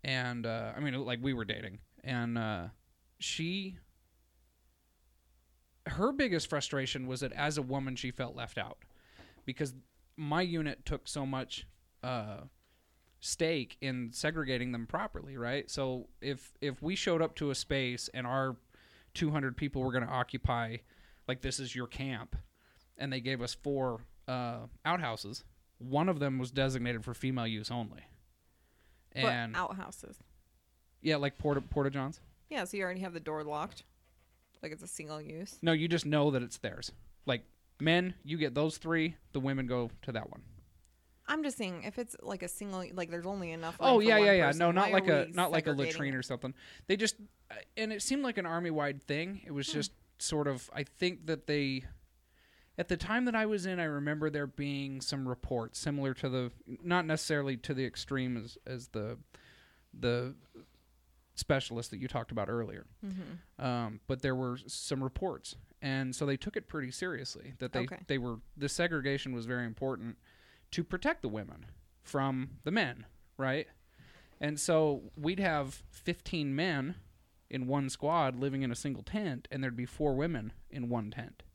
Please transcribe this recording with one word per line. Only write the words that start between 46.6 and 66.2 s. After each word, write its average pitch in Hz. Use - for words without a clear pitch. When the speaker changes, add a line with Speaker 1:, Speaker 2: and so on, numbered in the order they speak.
Speaker 1:
They 190
just, 220
uh, 220
and 220
it 214
seemed 277
like 233
an 185
army-wide 156
thing. 170
It 170
was 139
Speaker 2:
Hmm. 160
Speaker 1:
just 147
sort 147
of, 131
I 147
think 180
that 156
they 135
at 170
the 175
time 233
that 233
I 220
was 208
in, 185
I 175
remember 151
there 147
being 139
some 135
reports 120
similar 139
to -
the, 127
not 175
necessarily 147
to -
the 131
extreme 127
as, 113
as 127
the, 113
the 123
specialist -
that 104
you 123
talked 117
about 110
earlier. 117
Speaker 2:
Mm-hmm. 180
Speaker 1:
Um, 117
but 127
there 135
were 127
some 135
reports. -
And 135
so 151